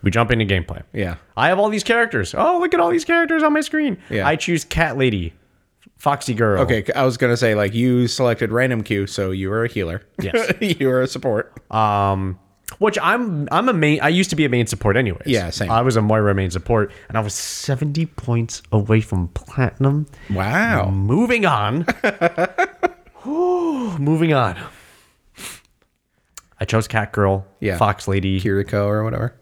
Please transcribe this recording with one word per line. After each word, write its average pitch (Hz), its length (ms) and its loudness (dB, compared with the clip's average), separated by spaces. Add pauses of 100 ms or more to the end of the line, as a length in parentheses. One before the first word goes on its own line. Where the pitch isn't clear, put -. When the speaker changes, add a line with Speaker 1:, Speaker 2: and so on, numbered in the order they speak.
Speaker 1:
We 101 80 2
jump 113 200 2
into 113 140 2
gameplay. 92 380 -2 (100)
Speaker 2:
Yeah. 90 220 -4 (240)
Speaker 1:
I 139 100 4
have 185 100 4
all 208 120 2
these 208 140 -2
characters. 226 520 0
Oh, 339 240 2
look 359 140 0
at 349 60 2
all 339 100 2
these 339 160 -2
characters 330 360 0
on 302 120 2
my 302 80 0
screen. 294 340 -2 (140)
Speaker 2:
Yeah. 104 180 0
Speaker 1:
I 151 80 2
choose 165 260 -2
Cat 151 360 -2
Lady, 104 340 0 (640)
Foxy 139 380 -2
Girl. 104 260 2
Speaker 2:
Okay, 92 240 0 (100)
I 139 100 0
was 123 120 0
gonna 120 220 2
say, 113 160 2
like, 104 180 0
you 123 340 2
selected 117 460 0
random 120 300 0
queue, 101 240 -2
so 95 240 -4
you 95 180 -4
were 113 160 -2
a 113 40 -4
healer. 90 340 -4 (180)
Speaker 1:
Yes. 202 360 -2
Speaker 2:
<laughs> - 40 -10
You 170 280 0
were 127 120 2
a 127 60 0
support. 127 480 -4 (180)
Speaker 1:
Um, 98 680 0 (420)
which 208 200 2
I'm, 185 500 0
I'm 226 200 2
a - 20 0
main, 156 300 2
I 147 80 2
used 175 180 2
to 156 80 -4
be 151 80 2
a 139 60 2
main 120 160 2
support 104 320 0
anyways. 107 280 -2
Speaker 2:
Yeah, 107 220 0
same. 95 220 -4
Speaker 1:
I 113 100 4
was 123 160 2
a 110 60 4
Moira 104 320 4
main 95 160 0
support, 101 420 0 (160)
and - 80 -6
I 113 60 0
was 104 100 -4
seventy 147 720 -4
points 117 560 -4 (120)
away 110 280 4
from 92 280 -2
platinum. 135 800 -2 (240)
Speaker 2:
Wow. 110 600 0
Speaker 1:
Moving 185 560 2
on. 123 360 2
Speaker 2:
<laughs> - 1400 -2
Speaker 1:
Whew, 311 760 -2
moving 156 360 2
on. 110 240 0 (2000)
I - 60 -4
chose 110 220 0
Cat 107 240 -4
Girl, 95 340 2 (140)
Speaker 2:
Yeah. 92 180 -2
Speaker 1:
Fox 104 280 0
Lady, 95 320 0
Speaker 2:
Kiriko 101 480 0
or 107 180 0
whatever. 113 380 -4